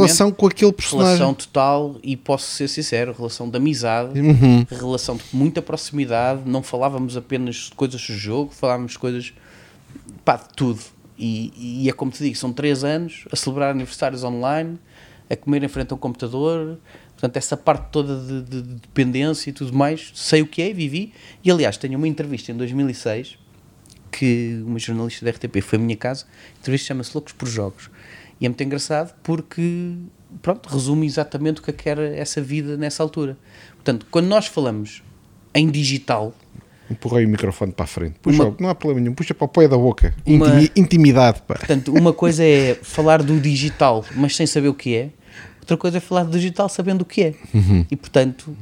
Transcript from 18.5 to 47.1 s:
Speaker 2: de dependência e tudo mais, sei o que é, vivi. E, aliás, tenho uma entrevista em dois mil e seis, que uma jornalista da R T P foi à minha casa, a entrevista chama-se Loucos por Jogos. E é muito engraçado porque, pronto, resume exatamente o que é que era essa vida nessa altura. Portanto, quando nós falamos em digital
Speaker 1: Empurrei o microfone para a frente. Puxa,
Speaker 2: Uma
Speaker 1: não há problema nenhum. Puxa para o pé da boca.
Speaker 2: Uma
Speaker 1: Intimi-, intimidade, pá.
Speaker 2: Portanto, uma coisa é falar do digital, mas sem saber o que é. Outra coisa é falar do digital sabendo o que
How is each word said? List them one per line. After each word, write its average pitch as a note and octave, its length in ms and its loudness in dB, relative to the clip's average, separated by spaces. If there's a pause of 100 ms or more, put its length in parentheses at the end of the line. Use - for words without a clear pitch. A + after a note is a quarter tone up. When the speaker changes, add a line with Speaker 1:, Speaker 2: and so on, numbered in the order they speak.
Speaker 2:
de B2 200 -12
dependência C#3 680 -2
e C#3 40 -12
tudo C3 200 -8
mais, C#3+ 400 0
sei - 280 2
o D#3 40 0
que D3+ 160 -6
é, G3+ 120 -2
vivi. F3 400 -4 (300)
E, F#3 60 4
aliás, D3 280 2
tenho C3+ 200 -6
uma D3+ 100 -2
entrevista C#3+ 440 -6
em A#2 40 -8
dois A#2+ 180 -6
mil C#3 160 0
e B2 40 -4
seis, A2+ 440 -8 (720)
que A#2 540 -2
uma A#2 120 -4
jornalista A#2 480 -6
da A#2 60 0
R A2+ 80 -10
T - 80 -8
P G2+ 140 -2
foi G#2+ 180 0
à - 20 0
minha A#2 140 -2
casa, B2+ 300 -8 (300)
a - 40 -20
entrevista C3+ 280 -4
chama-se B2+ 280 -8
Loucos D3 180 -8
por - 140 -10
Jogos. G#2+ 420 -6 (500)
E B2+ 60 -2
é A#2+ 40 0
muito B2 140 -6
engraçado C#3+ 600 -4
porque, E3+ 680 -4 (480)
pronto, - 280 -4
resume C#3+ 380 0
exatamente D3+ 540 -4
o - 20 -20
que - 60 -6
é D3 40 -8
que - 160 -6
era D3 260 -4
essa D3 260 -6
vida D3 360 -6
nessa D3 240 -6
altura. D#3 360 -4 (380)
Portanto, A#2+ 360 -2
quando E3+ 160 2
nós G#3 200 4
falamos A2 540 -4 (540)
em D#3 140 6
digital C3 640 -2 (580)
Speaker 1:
Empurrei A#2+ 340 0
o A2 40 2
microfone G2+ 420 -2
para F2+ 140 -6
a - 20 -12
frente. E2 340 -8
Puxa, D3 220 4
Speaker 2:
Uma G#2+ 160 0
Speaker 1:
não F3+ 100 -2
há F3+ 60 -2
problema C#3+ 260 -2
nenhum. A#2+ 140 -2
Puxa E3 180 -6
para - 120 -2
o - 20 -6
pé E3 220 6
da C3+ 80 6
boca. B2 360 4 (120)
Speaker 2:
Uma D3+ 220 6 (140)
Speaker 1:
Intimi-, D#3 140 4
intimidade, C#3+ 720 6
pá. - 80 -4
Speaker 2:
Portanto, C3+ 380 -2
uma E3+ 180 6
coisa E3 320 2
é C#3 400 6
falar D#3 400 4
do D3+ 160 2
digital, C#3 640 2 (100)
mas C#3 200 0
sem E3 100 0
saber D3 220 0
o C#3 60 2
que C3 220 -4
é. B2+ 140 -2 (520)
Outra - 160 -2
coisa F3 200 -2
é F3 40 -2
falar F3+ 240 0
do D#3+ 120 -4
digital F#3 300 0
sabendo F#3 360 -2
o - 20 -2
que - 180 -2